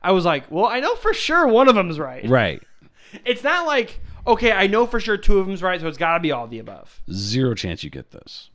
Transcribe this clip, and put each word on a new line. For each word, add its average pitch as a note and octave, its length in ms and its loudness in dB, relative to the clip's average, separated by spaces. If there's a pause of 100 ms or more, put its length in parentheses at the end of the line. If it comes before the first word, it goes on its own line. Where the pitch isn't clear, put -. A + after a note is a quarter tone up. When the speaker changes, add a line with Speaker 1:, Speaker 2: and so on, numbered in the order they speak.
Speaker 1:
I F#3 100 2
was F3+ 120 2
like, D3+ 260 -2
"Well, F#3 160 0
I A#3 140 -2
know A4+ 160 -2
for - 160 0
sure D#4+ 360 2
one B3 200 6
of B3 60 6
them's E3+ 240 0
right." C3 300 -10
Speaker 2:
Right. A2 340 2 (640)
Speaker 1:
It's B3 180 -2
not E4 240 0
like, C#4 340 -2 (260)
"Okay, A3+ 260 2
I G3 140 2
know A3 200 2
for A3+ 140 -2
sure G#3+ 160 -2
two G3+ 220 6
of F#3+ 80 0
them's F#3+ 160 -6
right, F3+ 180 -2
so D#3+ 80 -6
it's D3 100 -8
gotta E3 220 0
be D#3+ 120 -2
all A#2+ 140 -6
the A#2 140 -12
above." - 420 -18 (100)
Speaker 2:
Zero A2 420 -2
chance F2 280 -6
you D2+ 80 -12
get C2 200 -16
this. - 440 -20